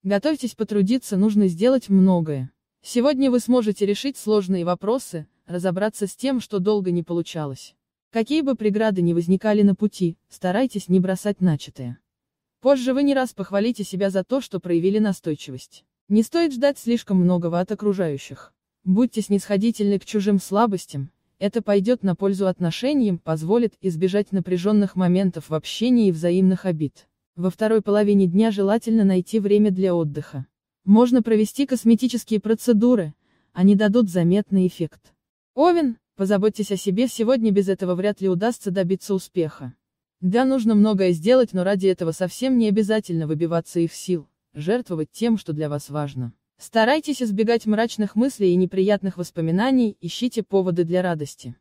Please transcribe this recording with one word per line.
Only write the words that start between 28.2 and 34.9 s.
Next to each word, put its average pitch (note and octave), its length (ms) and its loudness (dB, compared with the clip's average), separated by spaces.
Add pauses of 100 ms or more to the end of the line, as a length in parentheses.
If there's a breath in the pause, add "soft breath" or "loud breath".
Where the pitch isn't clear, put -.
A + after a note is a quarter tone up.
дня G#3 240 2
желательно G#3 540 0
найти F#3+ 340 0
время G#3 320 2
для F#3 240 0
отдыха. D3 520 -6 (360)
Можно A#3 400 4
провести A3+ 420 0
косметические A3+ 760 0
процедуры, A3 720 2 (400)
они G3 220 6
дадут G#3 340 2
заметный F#3 580 2
эффект. - 460 -8 (420)